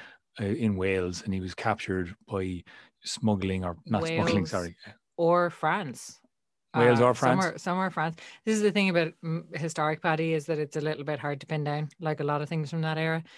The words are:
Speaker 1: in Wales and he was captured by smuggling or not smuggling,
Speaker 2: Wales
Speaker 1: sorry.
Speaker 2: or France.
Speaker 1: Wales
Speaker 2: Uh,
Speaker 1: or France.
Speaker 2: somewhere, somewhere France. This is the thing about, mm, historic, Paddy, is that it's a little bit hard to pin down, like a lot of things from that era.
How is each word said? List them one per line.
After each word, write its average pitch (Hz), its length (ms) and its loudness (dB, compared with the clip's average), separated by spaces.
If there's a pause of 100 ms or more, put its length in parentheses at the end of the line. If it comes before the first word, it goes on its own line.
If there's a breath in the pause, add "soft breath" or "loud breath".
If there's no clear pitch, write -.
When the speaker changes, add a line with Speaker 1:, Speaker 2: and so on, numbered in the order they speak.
(440 loud breath)
Speaker 1:
in 104 320 0
Wales 92 460 0
and 98 120 -4
he 95 60 -2
was 92 140 -6
captured 92 640 -2 (120)
by 92 360 -6 (400 loud breath)
smuggling 95 600 0
or 87 220 -4
not 110 220 0
smuggling, 165 300 2
Speaker 2:
Wales 92 120 0
Speaker 1:
sorry. 87 260 -4 (400 loud breath)
Speaker 2:
or 175 360 4
France. 160 680 -4 (560)
Speaker 1:
Wales 120 240 8
Speaker 2:
Uh, 120 60 8
Speaker 1:
or 123 80 6
France. 131 300 4
Speaker 2:
somewhere, 165 140 -2
somewhere 175 340 -2
France. 165 260 -2 (280 loud breath)
This 220 100 2
is 208 80 0
the 208 80 6
thing 196 180 4
about, 170 240 2 (100)
mm, 165 320 -4
historic, 156 460 -2
Paddy, 160 320 2
is 147 140 -2
that 160 120 0
it's 147 160 -4
a 156 60 -4
little 151 220 -4
bit 147 160 -4
hard 147 220 -4
to - 60 -20
pin 151 160 -2
down, 147 260 -2 (100)
like 156 200 -4
a 151 40 -4
lot 147 180 0
of 147 80 -6
things 156 220 -4
from 165 100 -2
that 160 160 -2
era. 160 260 -2 (140 loud breath)